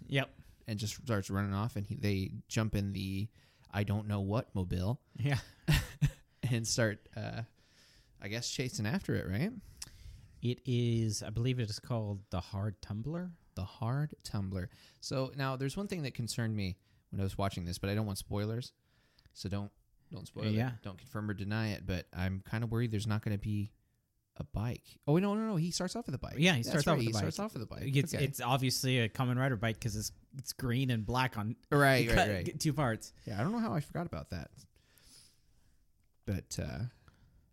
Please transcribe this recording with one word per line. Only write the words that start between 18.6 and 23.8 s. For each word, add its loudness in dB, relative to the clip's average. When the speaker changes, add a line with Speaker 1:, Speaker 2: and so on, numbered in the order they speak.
Speaker 2:
So -8
don't, -4
don't -10
spoil -8
Speaker 1:
Yeah. 2
Speaker 2:
it. -6
Don't -10
confirm -6
or -2
deny -2
it, -6
but -2
I'm -2
kinda -2
worried 0
there's 0
not 0
gonna 0
be -2